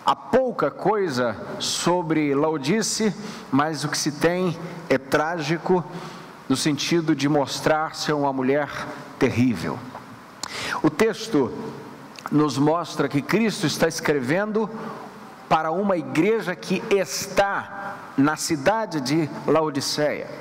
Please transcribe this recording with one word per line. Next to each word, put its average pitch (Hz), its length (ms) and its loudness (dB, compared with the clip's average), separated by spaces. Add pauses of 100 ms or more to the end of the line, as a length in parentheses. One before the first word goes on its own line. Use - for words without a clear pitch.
Há 139 100 2
pouca 240 560 0
coisa 143 680 0 (220)
sobre 156 720 0
Laodice, 160 800 2 (380)
mas 143 320 2
o 147 60 -2
que - 100 -2
se 147 140 0
tem 180 440 2 (320)
é 135 80 4
trágico, 165 880 0 (640)
no 131 80 4
sentido 160 560 2
de 139 160 2
mostrar 151 680 2
ser - 160 -2
uma 143 200 2
mulher 135 380 2 (480)
terrível. 110 580 2 (1040)
O 156 80 2
texto 151 640 2 (760)
nos 147 260 4
mostra 151 520 2
que 139 120 0
Cristo 208 460 0
está 165 220 2
escrevendo 170 840 0 (760)
para 160 240 2
uma 190 240 2
igreja 170 580 2
que - 340 -6
está - 1080 0 (200)
na 151 200 4
cidade 170 640 0
de 143 280 2 (160)
Laodiceia. 143 840 0 (100)